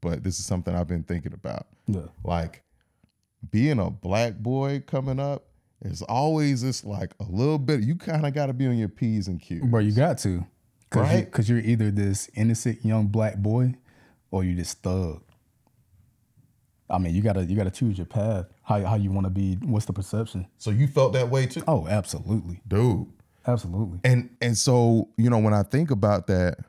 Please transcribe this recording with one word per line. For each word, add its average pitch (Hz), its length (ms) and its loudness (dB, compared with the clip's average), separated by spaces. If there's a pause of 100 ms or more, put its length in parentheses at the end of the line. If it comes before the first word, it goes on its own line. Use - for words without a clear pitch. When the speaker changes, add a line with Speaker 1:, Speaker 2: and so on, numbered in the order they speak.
Speaker 1:
but 82 240 -4
this 95 140 -4
is - 80 -10
something 87 280 -4
I've 87 140 -2
been 85 140 -4
thinking 85 300 -6
about. - 340 -10 (200)
Speaker 2:
Yeah. 90 200 -4 (180)
Speaker 1:
Like, 85 380 -4 (880)
being 131 280 4
a 87 120 0
black 98 480 -2
boy 135 480 -2
coming 135 340 -2
up, 139 240 -4 (360)
there's 90 220 -8
always 143 600 0
this, 127 220 -4
like, 98 360 -8
a 101 40 -6
little 120 340 0
bit, 135 240 0
you 135 140 0
kinda 156 340 -2
gotta 139 220 -2
be 131 140 0
on 123 120 2
your 107 100 0
P's 110 400 -2
and 87 120 -4
Q's. - 240 -8
Speaker 2:
Bro, 120 160 4
you 104 120 4
got 135 260 2
to. 90 280 -2 (440)
'Cause 135 200 2
you, 160 80 6
Speaker 1:
Right? - 140 -2
Speaker 2:
'cause 107 160 0
you're 120 100 4
either 110 320 2
this 101 440 -2
innocent 113 500 0
young 110 240 2
black 107 300 0
boy 120 360 2 (560)
or 95 140 0
you 90 100 0
this 87 200 -6
thug. 90 480 -4 (1700)
I 92 80 0
mean, 87 160 0
you 95 80 2
gotta, 95 220 2
you 90 120 0
gotta 98 140 0
choose 110 260 -2
your 87 100 -6
path, 104 400 -2 (160)
how, 104 220 0
how 98 120 0
you 101 140 0
wanna 95 200 0
be, 95 260 0
what's 107 300 -2
the 92 80 -4
perception. 98 520 -6 (120)
Speaker 1:
So - 120 -6
you 117 160 4
felt 131 280 2
that 123 160 0
way 131 160 2
too? 160 200 -6
Speaker 2:
Oh, 107 220 2
absolutely. 92 800 -2
Speaker 1:
Dude. 104 380 2 (400)
Speaker 2:
Absolutely. 98 580 -2
Speaker 1:
And, 123 260 2 (120)
and 117 140 2
so, 117 600 4
you 117 140 4
know, 117 80 4
when 107 160 4
I 104 80 4
think 147 280 0
about 104 380 2
that 90 300 2 (100)